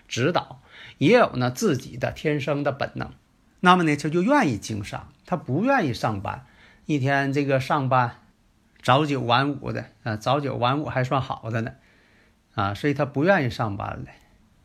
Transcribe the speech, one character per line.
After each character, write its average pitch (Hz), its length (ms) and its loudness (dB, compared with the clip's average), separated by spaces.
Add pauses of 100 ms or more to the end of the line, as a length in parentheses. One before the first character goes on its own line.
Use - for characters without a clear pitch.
指 131 240 0
导， - 300 -4 (360)
也 196 200 6
有 214 180 2
呢 123 160 0
自 160 260 0
己 - 180 -14
的 127 160 -4
天 147 300 -2
生 143 220 -2
的 143 80 0
本 135 240 -4
能， 131 180 -8 (480)
那 180 140 8
么 180 80 4
呢 147 120 2
他 151 140 -2
就 175 120 0
愿 240 280 4
意 107 80 0
经 101 260 -8
商， - 300 -12 (120)
他 180 120 -2
不 147 260 -2
愿 262 220 2
意 123 80 -2
上 107 280 -2
班， 104 240 -8 (420)
一 151 120 0
天 139 320 0
这 143 140 0
个 135 140 2
上 135 280 0
班 123 300 2 (640)
早 139 240 4
九 143 160 -2
晚 123 300 2
五 131 200 -6
的， 117 140 -6 (180)
啊， 107 140 -4
早 131 220 0
九 131 160 -4
晚 123 260 0
五 143 40 -6
还 127 180 -2
算 131 180 0
好 - 280 -8
的 113 120 -2
呢， 123 120 -8 (840)
啊， 101 180 0
所 147 160 -2
以 143 40 2
他 143 120 0
不 135 180 -2
愿 180 220 4
意 120 40 -2
上 107 280 -4
班 107 100 -6
了。 - 180 -10 (580)